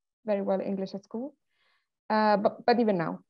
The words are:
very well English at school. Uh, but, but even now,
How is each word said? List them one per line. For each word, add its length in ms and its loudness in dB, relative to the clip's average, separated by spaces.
very 180 -2
well 180 -2
English 320 -6
at 100 -10
school. 300 -10
Uh, 300 4
but, 300 -2
but 120 4
even 200 2
now, 200 -4